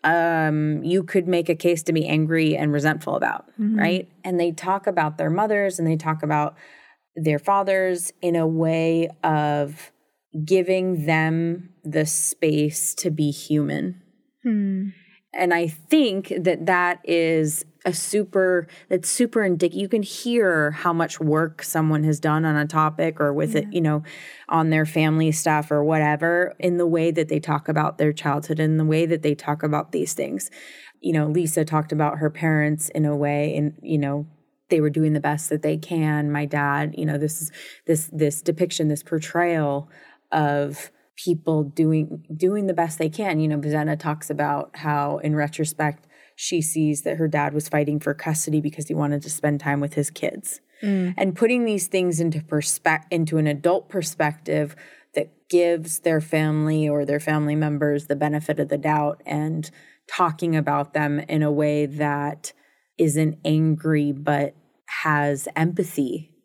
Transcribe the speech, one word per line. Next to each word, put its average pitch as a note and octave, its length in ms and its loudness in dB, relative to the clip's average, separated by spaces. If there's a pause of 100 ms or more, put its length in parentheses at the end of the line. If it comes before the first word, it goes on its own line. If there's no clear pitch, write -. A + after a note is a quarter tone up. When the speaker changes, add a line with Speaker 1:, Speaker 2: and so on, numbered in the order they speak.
Speaker 1:
um, D#3 800 2
you F3+ 200 2
could F3 240 0
make E3+ 220 2
a E3+ 60 2
case E3+ 280 2
to E3+ 100 -2
be D#3 140 2
angry D#3 480 2
and D3 160 0
resentful D3 440 0
about, - 320 -2 (120)
Speaker 2:
Mm-hmm. G#3+ 200 0
Speaker 1:
right? F3+ 300 2 (140)
And F#3 160 0
they E3+ 120 2
talk F#3 360 -4
about D#3 300 0
their D#3 140 0
mothers G3+ 480 0
and E3 80 0
they D#3+ 100 2
talk D#3 260 -2
about D3+ 320 0 (600)
their D#3 240 2
fathers F#3+ 720 2 (100)
in F3 140 0
a D#3+ 100 2
way E3 640 2 (140)
of D3 680 0 (540)
giving F#3 600 0
them E3 640 0 (140)
the D#3 220 0
space D3+ 880 -2
to F3+ 140 -4
be D3+ 220 0
human. D3+ 680 -2 (420)
Speaker 2:
Hmm. G3+ 460 -2 (440)
Speaker 1:
And F3 200 2
I E3+ 140 0
think G3 720 0
that E3+ 280 0
that F3+ 400 2
is D#3+ 600 2 (200)
a F#3 80 0
super, F#3 720 0 (220)
that's F3+ 200 0
super A#3 320 2
indic-, F3 320 2
you F#3+ 140 -4
can G#3+ 140 0
hear F#3+ 680 2
how E3+ 200 0
much E3 280 0
work D#3+ 420 0
someone D#3 420 0
has D3+ 160 2
done D#3 260 2
on D#3 100 2
a D3 100 0
topic D#3 560 0
or D3 120 2
with D3+ 220 -2
it, D3+ 100 0
Speaker 2:
Yeah. G#3 60 -12
Speaker 1:
you F3 100 0
know, D3+ 220 2 (460)
on D#3+ 220 2
their D#3 140 4
family D#3 460 2
stuff D3+ 400 0
or D3 120 2
whatever, D#3 760 2
in F3 180 0
the F3 100 2
way E3 240 2
that D#3 180 -2
they D#3 100 0
talk D#3 300 -2
about D3+ 280 0
their D3+ 140 2
childhood, D3+ 480 -2
in D#3 180 2
the D#3 80 2
way D#3 200 2
that E3 160 0
they D3 140 2
talk D3+ 280 -4
about D3+ 280 -2
these E3+ 220 -2
things. - 360 -6 (500)
You E3+ 140 -2
know, D3+ 140 2
Lisa D#3+ 360 0
talked D#3 280 0
about D3+ 260 0
her D3+ 140 0
parents D3+ 580 0
in D#3 160 0
a D3 100 0
way, D3 400 0
and, D3+ 180 0 (100)
you D#3 160 0
know, C#3+ 260 -2 (440)
they E3 120 4
were D3+ 80 2
doing D#3 240 2
the D3 60 0
best D3 320 -2
that D3+ 100 -2
they D#3 160 0
can. D3+ 540 0
My D3 140 -2
dad, D3 520 -2
you D#3 80 -4
know, D3 140 0
this D#3 200 -4
is, D#3 120 -10 (340)
this, D#3+ 260 0
this D3+ 300 -2
depiction, E3+ 460 -2
this D3 160 -2
portrayal D#3 880 -2 (400)
of C#3+ 580 0 (340)
people D#3+ 400 0
doing, D#3 600 0 (100)
doing F#3+ 300 0
the F#3+ 80 0
best E3 240 0
they D#3+ 120 0
can. E3+ 300 -2
You D#3 80 2
know, D3+ 140 0
Zena D3+ 340 0
talks D#3 360 -6
about D3 460 -2
how, D3 420 -2
in D3+ 160 0
retrospect, D3+ 720 -2 (280)
she - 260 -4
sees D#3 420 0
that D3+ 140 -2
her D#3+ 100 0
dad D3 260 0
was D3+ 160 -4
fighting D3 300 0
for D3 140 -2
custody D#3 460 -2
because D3+ 280 -6
he D#3+ 80 -6
wanted D3 260 0
to - 80 -14
spend D3 300 -2
time C#3+ 200 -2
with D3 140 -4
his D3 160 -2
kids. - 500 -8 (240)
Speaker 2:
Mm. F#3+ 320 0
Speaker 1:
And F#3 200 0
putting A#3+ 280 2
these G#3 240 -2
things F3+ 320 0
into D#3+ 200 0
perspe-, D#3 720 0
into D#3+ 260 0
an D3+ 100 2
adult D3+ 400 0
perspective D3+ 880 -4 (380)
that - 180 -2 (180)
gives E3+ 500 2
their D#3+ 200 2
family D#3 720 0
or D3 160 0
their D3 160 -2
family D3+ 340 0
members D3 520 0
the C#3+ 100 0
benefit D3+ 420 -2
of D#3 100 0
the D3+ 80 -2
doubt D3 480 0
and D#3 440 -4 (400)
talking E3 460 0
about D3 380 -2
them D3 280 0
in D#3 200 -2
a D3+ 100 2
way D3 340 2
that D3 640 -4 (460)
isn't D#3 480 2
angry D#3 640 2
but C#3+ 420 -2 (500)
has C#3+ 520 0
empathy E3 760 -2 (140)